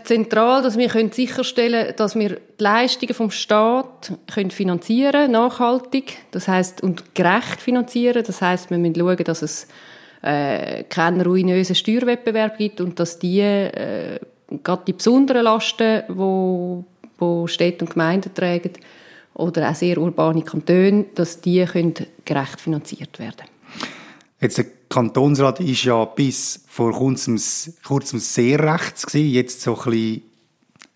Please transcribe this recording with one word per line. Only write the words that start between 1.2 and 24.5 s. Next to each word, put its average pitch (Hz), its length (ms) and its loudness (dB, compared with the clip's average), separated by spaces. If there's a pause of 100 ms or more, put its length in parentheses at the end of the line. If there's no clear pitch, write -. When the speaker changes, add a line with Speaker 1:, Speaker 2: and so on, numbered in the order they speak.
Speaker 1:
können, - 100 -8
dass 208 180 0
wir 208 140 0
die - 340 -8
Leistungen 233 500 2
vom 226 160 -2
Staat 226 840 0 (200)
können 190 180 -2
finanzieren, 254 800 2
nachhaltig, 240 840 0 (160)
das 185 160 -6
heisst, 185 340 0
und - 320 -4
gerecht 185 460 0
finanzieren. 247 640 0
Das 196 160 -6
heisst, 180 280 -2
wir 175 80 0
müssen 170 180 0
schauen, 175 300 2
dass 165 160 -4
es, - 260 -8 (540)
äh, 139 640 -4
keinen 175 340 0
ruinösen 180 560 2
Steuerwettbewerb 226 800 0
gibt 208 220 -4
und 180 220 -4
dass 170 180 -4
die, 185 220 0
äh, 196 800 -2 (420)
gerade 180 240 -2
die 180 60 -2
besonderen 247 500 4
Lasten, 220 640 2
wo, 185 800 -2 (320)
wo 170 300 0
Städte 175 360 0
und 165 80 -6
Gemeinden 180 420 0
tragen, 180 380 -2 (640)
oder 160 360 -2
auch 160 60 -2
sehr 175 220 0
urbane 160 440 0
Kantone, 185 640 2 (120)
dass - 260 -4
die 180 240 2
können 170 300 0 (280)
gerecht 143 380 -6
finanziert - 580 -6
werden. 113 240 -14 (1000)
Speaker 2:
Jetzt, - 160 0